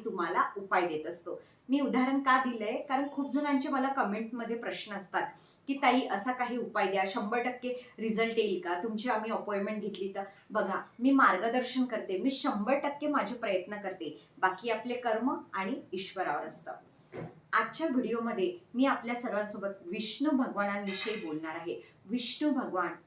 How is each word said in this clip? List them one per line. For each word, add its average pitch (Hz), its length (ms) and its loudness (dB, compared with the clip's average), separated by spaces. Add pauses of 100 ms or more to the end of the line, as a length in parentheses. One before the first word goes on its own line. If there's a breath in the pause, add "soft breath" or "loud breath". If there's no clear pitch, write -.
तुम्हाला 185 520 0
उपाय 196 300 2
देत 151 200 -4
असतो. - 360 -10 (260 loud breath)
मी 277 120 4
उदाहरण 262 400 4
का 262 300 6
दिलंय? 226 320 -2
कारण 277 300 0
खूप - 200 -4
जणांचे 285 360 2
मला 269 200 2
कमेंटमध्ये 226 680 -2
प्रश्न 202 380 -6
असतात - 360 -2 (380 loud breath)
की, 277 140 0
"ताई, 254 240 6
असा 202 260 0
काही 247 240 -2
उपाय 202 300 0
द्या, 190 200 2
शंभर 233 360 0
टक्के 247 560 -6
रिझल्ट 226 400 0
येईल 196 220 2
का? 180 220 -2
तुमची 220 260 -2
आम्ही 220 220 0
अपॉइंटमेंट 208 520 -2
घेतली 196 320 -4
तर?" 196 80 -4 (280 loud breath)
बघा, 196 320 0 (160)
मी 254 120 6
मार्गदर्शन 254 720 4
करते, - 340 -2
मी 254 120 2
शंभर 240 440 0
टक्के 285 340 0
माझे 240 260 2
प्रयत्न 208 420 -2
करते, 185 520 -8 (100)
बाकी 185 320 2
आपले 240 240 -2
कर्म 247 420 0 (160)
आणि 196 280 -2 (120)
ईश्वरावर 165 540 -4
असतं. - 260 -12 (800 loud breath)
आजच्या 226 380 0
व्हिडिओमध्ये 226 680 0 (160)
मी 254 100 4
आपल्या 240 300 2
सर्वांसोबत 208 540 -2 (180)
विष्णू 220 440 -2
भगवानांविषयी 202 960 0
बोलणार 160 300 -6
आहे. 170 260 -6 (240 loud breath)
विष्णू 247 440 -2
भगवान 180 380 0 (180)